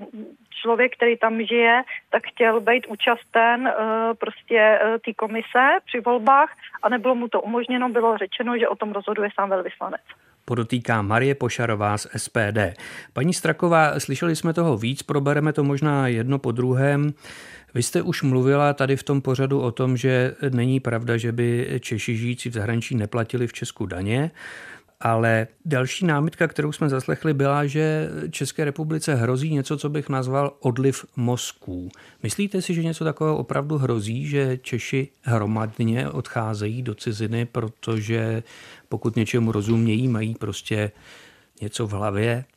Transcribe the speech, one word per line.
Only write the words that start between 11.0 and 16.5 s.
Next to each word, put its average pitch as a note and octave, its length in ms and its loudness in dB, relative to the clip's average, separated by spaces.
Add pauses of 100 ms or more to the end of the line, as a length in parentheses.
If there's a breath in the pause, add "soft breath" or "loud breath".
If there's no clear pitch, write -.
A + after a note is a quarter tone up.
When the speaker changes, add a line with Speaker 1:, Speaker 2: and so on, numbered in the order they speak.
Speaker 2:
Marie A#2 320 2
Pošarová A2 640 0
z - 140 -8
S - 160 -8
P G#2 240 0
D. G#2 220 2 (380 loud breath)
Paní E3 220 0
Straková, D#3+ 680 2
slyšeli D#3 360 -2
jsme E3 160 0
toho E3 240 2
víc, A#2 260 -4
probereme D3 500 0
to D3 120 2
možná C#3+ 440 2
jedno B2 300 0
po B2 140 -2